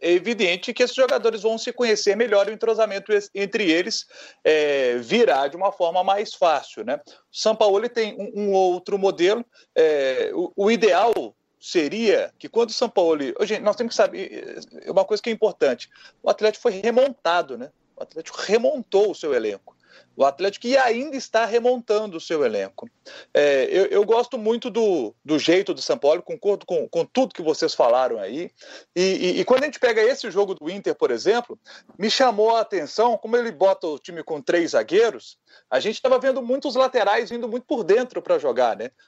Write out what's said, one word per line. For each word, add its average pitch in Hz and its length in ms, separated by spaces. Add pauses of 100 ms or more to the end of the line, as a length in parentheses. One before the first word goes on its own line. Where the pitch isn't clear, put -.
é 165 80
evidente 185 640
que - 80
esses 247 140
jogadores 226 460
vão 220 140
se 226 160
conhecer 214 440
melhor 202 320
e - 20
o 220 40
entrosamento 214 580
es-, 202 200
entre 196 380
eles, 180 340 (380)
é, 143 560
virá 143 480
de 143 100
uma 190 140
forma 180 320
mais 202 320
fácil, 147 500
né? 120 220
O - 60 (180)
Sampaoli 214 580
tem 226 300
um, 202 300
um 196 40
outro 190 460
modelo, 190 460 (320)
é, 135 580
o, 175 220
o 202 140
ideal 202 640 (260)
seria 165 760
que - 120
quando 233 220
o - 20
Sampaoli, 165 640
ô, 214 80
gente, 196 160
nós 202 140
temos 233 160
que - 40
saber, 190 640 (240)
é, 156 60
uma 185 140
coisa 208 180
que 233 80
é - 20
importante: 175 560 (320)
o - 80
Atlético - 340
foi 233 100
remontado, 190 840
né? 127 140 (260)
O - 60
Atlético - 380
remontou 220 720
o - 20
seu 151 180
elenco. 110 440 (400)
O 131 80
Atlético 190 420
e 254 100
ainda 262 400
está 226 280
remontando 220 720
o 160 40
seu 151 240
elenco. 104 440 (440)
É, 143 380
eu, 185 160
eu 208 180
gosto 233 320
muito 226 320
do, 185 460 (100)
do 147 140
jeito 180 340
do 139 100
Sampaoli, 151 400
concordo 196 440
com, 160 220
com 165 160
tudo - 300
que - 80
vocês 156 320
falaram 123 440
aí. 113 320 (440)
E, 170 80
e, 180 380
e 175 40
quando 262 180
a 302 40
gente - 140
pega 226 200
esse 233 300
jogo 190 240
do 151 140
Inter, 185 260
por 151 160
exemplo, 170 480 (380)
me 214 140
chamou 226 460
a 226 40
atenção 208 560
como 226 200
ele 233 140
bota 185 360
o 151 120
time 170 240
com 151 180
três 170 320
zagueiros. 147 680 (320)
A 131 100
gente 196 220
tava 254 160
vendo 262 240
muitos 262 320
laterais 233 560
vindo 240 180
muito 240 180
por 240 160
dentro 202 380
pra 170 180
jogar, 123 380
né? 123 140 (180)